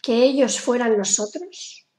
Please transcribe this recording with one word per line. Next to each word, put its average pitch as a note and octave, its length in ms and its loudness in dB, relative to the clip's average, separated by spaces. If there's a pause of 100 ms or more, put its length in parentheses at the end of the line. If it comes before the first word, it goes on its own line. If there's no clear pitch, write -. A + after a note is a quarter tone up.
que A#3+ 220 2
ellos C4 360 2
fueran A#3+ 380 0
los G3 220 0
otros - 680 -12 (120)